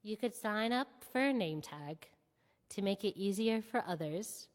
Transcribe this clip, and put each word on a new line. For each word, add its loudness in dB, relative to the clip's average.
You -4
could -2
sign 0
up -2
for 0
a 4
name 0
tag -10
to -4
make 2
it 0
easier 2
for -2
others -4